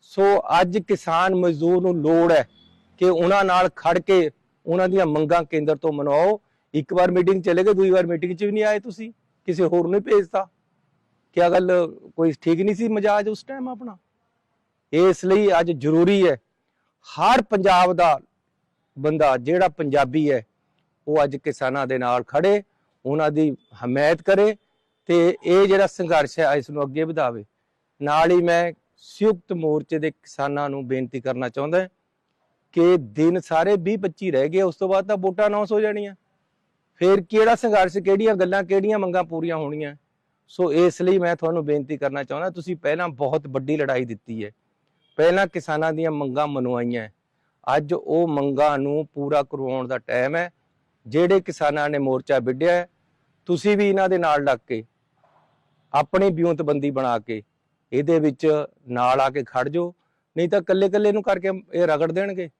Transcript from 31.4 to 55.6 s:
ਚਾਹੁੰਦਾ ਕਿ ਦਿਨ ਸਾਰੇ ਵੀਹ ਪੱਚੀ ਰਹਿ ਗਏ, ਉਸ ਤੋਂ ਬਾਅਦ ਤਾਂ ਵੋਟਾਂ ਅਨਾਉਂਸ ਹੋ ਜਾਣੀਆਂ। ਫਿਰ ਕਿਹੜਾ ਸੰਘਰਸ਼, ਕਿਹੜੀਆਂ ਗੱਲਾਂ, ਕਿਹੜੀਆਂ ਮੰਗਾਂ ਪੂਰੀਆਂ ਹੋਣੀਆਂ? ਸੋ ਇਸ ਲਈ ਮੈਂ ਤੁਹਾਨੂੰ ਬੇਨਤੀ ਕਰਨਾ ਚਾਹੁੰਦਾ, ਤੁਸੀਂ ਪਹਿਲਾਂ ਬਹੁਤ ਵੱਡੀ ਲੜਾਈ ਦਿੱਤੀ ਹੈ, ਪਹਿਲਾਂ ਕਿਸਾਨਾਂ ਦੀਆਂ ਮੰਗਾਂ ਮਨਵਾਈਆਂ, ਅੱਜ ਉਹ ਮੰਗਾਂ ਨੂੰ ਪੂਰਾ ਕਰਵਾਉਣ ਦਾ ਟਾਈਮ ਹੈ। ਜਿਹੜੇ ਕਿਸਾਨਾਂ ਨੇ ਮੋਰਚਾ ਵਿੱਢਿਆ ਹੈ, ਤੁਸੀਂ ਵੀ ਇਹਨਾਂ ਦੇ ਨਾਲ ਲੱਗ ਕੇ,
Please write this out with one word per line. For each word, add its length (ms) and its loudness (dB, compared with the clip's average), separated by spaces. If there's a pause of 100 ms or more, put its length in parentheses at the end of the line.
ਚਾਹੁੰਦਾ 400 -2 (840)
ਕਿ 240 4
ਦਿਨ 440 0
ਸਾਰੇ 380 0
ਵੀਹ 200 -2
ਪੱਚੀ 320 -6
ਰਹਿ 180 0
ਗਏ, 140 0
ਉਸ 140 -2
ਤੋਂ 120 -4
ਬਾਅਦ 200 0
ਤਾਂ 80 0
ਵੋਟਾਂ 300 -2
ਅਨਾਉਂਸ 260 -2
ਹੋ 80 0
ਜਾਣੀਆਂ। 340 -6 (800)
ਫਿਰ 260 2
ਕਿਹੜਾ 340 2
ਸੰਘਰਸ਼, 440 0
ਕਿਹੜੀਆਂ 360 2
ਗੱਲਾਂ, 300 0
ਕਿਹੜੀਆਂ 340 0
ਮੰਗਾਂ 260 -2
ਪੂਰੀਆਂ 320 -6
ਹੋਣੀਆਂ? 400 -8 (520)
ਸੋ 240 -2
ਇਸ 300 2
ਲਈ 160 2
ਮੈਂ 180 0
ਤੁਹਾਨੂੰ 280 -4
ਬੇਨਤੀ 320 -4
ਕਰਨਾ 280 -6
ਚਾਹੁੰਦਾ, 260 -6
ਤੁਸੀਂ 260 -10
ਪਹਿਲਾਂ 320 -4
ਬਹੁਤ 400 -4
ਵੱਡੀ 280 -4
ਲੜਾਈ 280 -2
ਦਿੱਤੀ 400 -12
ਹੈ, 60 -12 (680)
ਪਹਿਲਾਂ 300 2
ਕਿਸਾਨਾਂ 460 -4
ਦੀਆਂ 180 -2
ਮੰਗਾਂ 360 -4
ਮਨਵਾਈਆਂ, 640 -4 (680)
ਅੱਜ 180 -2
ਉਹ 340 -2
ਮੰਗਾਂ 500 0
ਨੂੰ 360 -4
ਪੂਰਾ 280 -2
ਕਰਵਾਉਣ 460 -6
ਦਾ 100 -6
ਟਾਈਮ 380 -4
ਹੈ। 140 -6 (560)
ਜਿਹੜੇ 340 2
ਕਿਸਾਨਾਂ 500 -4
ਨੇ 80 -4
ਮੋਰਚਾ 400 -2
ਵਿੱਢਿਆ 340 -2
ਹੈ, 160 -2 (580)
ਤੁਸੀਂ 300 0
ਵੀ 120 2
ਇਹਨਾਂ 200 0
ਦੇ 100 0
ਨਾਲ 260 0
ਲੱਗ 220 0
ਕੇ, 180 -6 (1120)